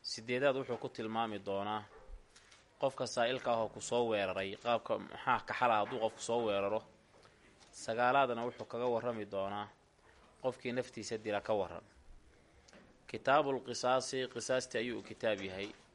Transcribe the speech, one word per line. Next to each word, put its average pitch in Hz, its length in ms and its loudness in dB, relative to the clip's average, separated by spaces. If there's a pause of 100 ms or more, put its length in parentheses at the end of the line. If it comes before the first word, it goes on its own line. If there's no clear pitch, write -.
Siddeedaad 127 540 0
wuxuu 127 200 -4
ku 143 120 -6
tilmaami 110 500 -4
doonaa 101 440 -2 (960)
qofka 135 260 0
saa'ilka 123 460 2
ah 113 100 4
oo 110 60 0
ku 107 120 -10
soo 120 280 2
weeraray, 98 420 2 (140)
qaabka 117 340 2
maxaa 113 500 0
ka 107 60 -2
xala 120 260 4
hadduu 117 240 0
qofku - 160 -2
soo 117 260 0
weeraro. 101 340 2 (920)
Sagaalaadna 120 720 2
wuxuu 120 280 -6
kaga 120 140 -2
warrami 117 380 0
doonaa 101 420 -4 (760)
qofkii 123 300 -2
naftiisa 117 460 -4
dila 104 220 0
ka 113 140 0
warran. 87 320 -2 (1200)
Kitaabul 135 600 2
Qisaasi, 127 600 0
qisaasti 127 500 -2
ayuu 117 200 -2
u 104 40 -8
kitaab 107 380 -2
yahay. 95 280 -6 (260)